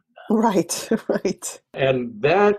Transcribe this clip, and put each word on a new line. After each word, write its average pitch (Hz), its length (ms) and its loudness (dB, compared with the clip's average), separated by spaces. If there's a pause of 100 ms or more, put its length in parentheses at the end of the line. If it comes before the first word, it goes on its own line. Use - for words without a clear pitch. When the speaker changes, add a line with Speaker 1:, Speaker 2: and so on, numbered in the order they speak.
(300)
Speaker 1:
Right, 214 600 0 (100)
<laughs> - 100 -8
right. - 520 -6 (120)
Speaker 2:
And 123 480 -2
that 202 380 4